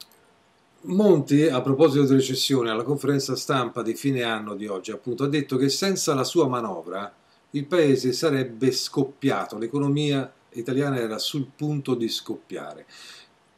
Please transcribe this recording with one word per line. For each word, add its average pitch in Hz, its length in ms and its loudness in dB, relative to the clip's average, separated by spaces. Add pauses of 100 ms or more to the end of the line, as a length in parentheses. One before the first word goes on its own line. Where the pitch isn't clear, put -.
(800)
Monti, 165 640 4
a 131 160 2
proposito 139 440 4
di 131 80 4
recessione, 131 560 2
alla 110 140 0
conferenza 135 520 -2
stampa 123 460 -2
di 110 140 -4
fine 135 280 -2
anno 107 320 -4
di 98 100 -10
oggi, 98 260 -8
appunto, 123 340 -6
ha - 20 0
detto 139 300 -2
che 135 100 2
senza 185 460 0
la 131 100 0
sua 151 240 2
manovra 101 640 -6 (360)
il 143 160 -6
paese 139 480 4
sarebbe 131 580 0
scoppiato, 123 840 -4
l'economia 139 760 -2 (200)
italiana 135 460 -2
era 110 200 -4
sul 131 360 -6
punto 147 420 -4
di 117 120 -2
scoppiare, 78 800 -10 (720)